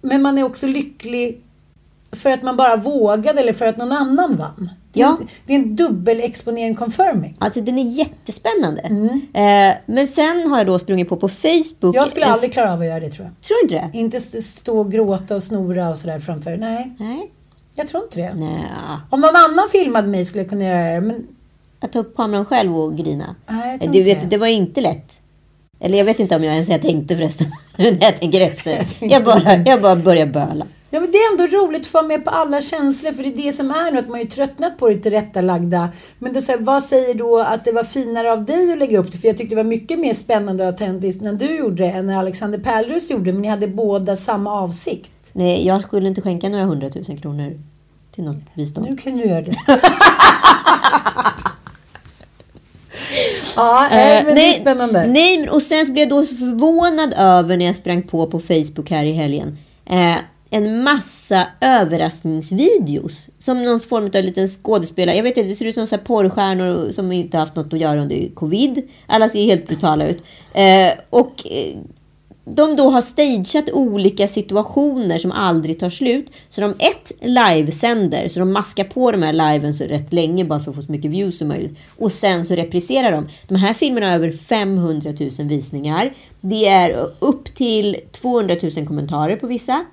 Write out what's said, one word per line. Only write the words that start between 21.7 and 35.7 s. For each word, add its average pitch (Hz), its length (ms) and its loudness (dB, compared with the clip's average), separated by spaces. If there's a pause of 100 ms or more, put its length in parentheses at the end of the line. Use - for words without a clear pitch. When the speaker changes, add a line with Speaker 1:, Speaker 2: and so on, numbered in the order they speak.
Speaker 2:
Att - 120 -10
ta 247 60 -2
upp - 180 -6
kameran 208 280 -2
själv 202 340 0
och 156 180 -4
grina. 156 380 -6 (120)
Speaker 1:
Nej, 233 260 -6
jag 262 80 -10
tror - 120 -2
Speaker 2:
Du 190 60 8
Speaker 1:
inte 190 160 6
Speaker 2:
vet, 156 80 -4
Speaker 1:
det. 185 60 -6
Speaker 2:
det 208 100 0
var 220 80 0
inte 220 340 0
lätt. - 400 -4 (600)
Eller 196 180 2
jag 202 60 6
vet 226 160 2
inte 185 160 2
om 160 80 0
jag 156 80 0
ens 165 160 0
jag 214 140 0
tänkte 165 340 -2
förresten, 160 300 -2 (160)
<laughs> - 140 -20
nu 214 160 4
när 175 100 2
jag 208 140 6
tänker 175 240 0
efter. 170 300 0
Speaker 1:
<laughs> 151 60 -2
Jag 190 120 -4
tror - 220 -4
Speaker 2:
Jag 262 100 6
Speaker 1:
inte 226 40 0
Speaker 2:
bara, 202 320 6
Speaker 1:
det. 175 140 4
Speaker 2:
jag 247 120 4
bara 190 140 6
börjar 170 300 4
böla. 151 400 -4 (280)
Speaker 1:
Ja, 311 60 0
men 349 100 -2
det 370 80 4
är 440 140 4
ändå 349 240 2
roligt 320 240 0
att - 60 -10
få 320 160 2
med 311 220 -2
på - 60 -4
alla 294 300 0
känslor, 294 520 -2
för 262 100 -8
det 262 60 -4
är 269 80 -8 (100)
det 285 60 -2
som 285 180 -4
är 320 220 -2
nu, 269 60 0
att 226 100 -6
man 233 120 -8
är 233 40 -6
tröttnat 277 540 -6
på 240 100 2
det 208 100 2
tillrättalagda. 180 920 -2 (300)